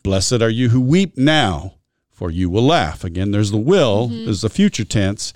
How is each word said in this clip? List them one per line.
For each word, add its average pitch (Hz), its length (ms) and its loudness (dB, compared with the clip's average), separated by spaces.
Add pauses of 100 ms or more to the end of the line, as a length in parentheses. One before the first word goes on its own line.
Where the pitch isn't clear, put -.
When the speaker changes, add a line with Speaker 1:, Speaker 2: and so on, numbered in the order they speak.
Speaker 1:
"Blessed 98 380 0
are 113 80 2
you 117 220 0
who 127 100 4
weep 160 380 2
now, 127 560 0 (360)
for 90 200 -8
you 90 180 -2
will 101 160 0
laugh." 135 400 0
Again, 95 280 -4
there's 104 180 0
the 107 80 -2
will, 123 500 2
Speaker 2:
Mm-hmm. 226 160 -8
Speaker 1:
there's 101 160 -4
the 107 80 -2
future 190 380 0
tense, 101 500 -2